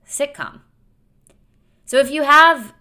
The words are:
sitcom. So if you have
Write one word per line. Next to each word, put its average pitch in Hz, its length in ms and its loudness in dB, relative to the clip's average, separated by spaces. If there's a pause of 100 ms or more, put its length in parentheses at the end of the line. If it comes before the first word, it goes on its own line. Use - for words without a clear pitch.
sitcom. - 540 -12 (1200)
So 254 120 -6
if 262 120 0
you 302 140 -6
have 294 580 2